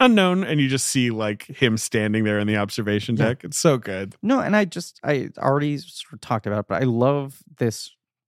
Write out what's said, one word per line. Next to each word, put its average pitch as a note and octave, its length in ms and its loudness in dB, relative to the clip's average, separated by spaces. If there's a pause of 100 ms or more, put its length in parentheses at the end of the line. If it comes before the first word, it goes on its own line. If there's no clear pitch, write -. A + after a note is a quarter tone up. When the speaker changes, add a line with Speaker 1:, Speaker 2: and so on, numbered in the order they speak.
Speaker 1:
"Unknown." G3 440 4
And D3 160 0
you C3+ 80 2
just C3 200 -2
see, B2 220 2
like, G#2+ 360 -4
him A#2 320 0
standing G#2+ 460 0
there G#2 140 2
in G#2 80 0
the G#2+ 100 0
observation G#2 600 -2
Speaker 2:
Yeah. A2 120 2
Speaker 1:
deck. B2+ 160 -4
It's - 140 -8
so D3 200 4
good. G2 440 -8
Speaker 2:
No, B3 180 2
and - 140 -2
I G#3+ 120 4
just, - 360 -12
I C#3+ 360 -2
already D3 400 0
sort - 360 -16
of A2 60 -18
talked - 260 -4
about G#2 140 -2
it, - 80 -6
but F#2+ 140 0
I - 20 0
love C3+ 580 0 (160)
this - 380 -4 (320)